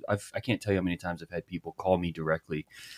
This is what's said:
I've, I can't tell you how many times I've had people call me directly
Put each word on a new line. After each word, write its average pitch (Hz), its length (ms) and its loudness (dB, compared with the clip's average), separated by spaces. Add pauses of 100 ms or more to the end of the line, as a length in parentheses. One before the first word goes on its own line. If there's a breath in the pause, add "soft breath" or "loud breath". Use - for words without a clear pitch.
I've, 104 260 0
I 101 60 -4
can't 110 220 0
tell 104 120 0
you 95 60 6
how 92 40 0
many 87 140 2
times 85 240 -4
I've 82 80 -14
had 85 160 -6
people 85 280 -8
call 92 240 4
me 87 160 2
directly 80 520 0 (320 loud breath)